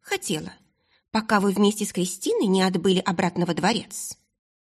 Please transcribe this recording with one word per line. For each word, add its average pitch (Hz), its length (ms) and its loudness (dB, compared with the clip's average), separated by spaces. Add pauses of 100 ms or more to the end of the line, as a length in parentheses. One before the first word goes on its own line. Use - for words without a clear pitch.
хотела. - 520 -6 (580)
Пока 220 280 0
вы 196 120 4
вместе 202 340 2
с - 80 -8
Кристиной 247 540 -2
не 190 140 4
отбыли 185 380 2
обратно 180 460 0
во 175 80 -2
дворец». - 640 -4 (600)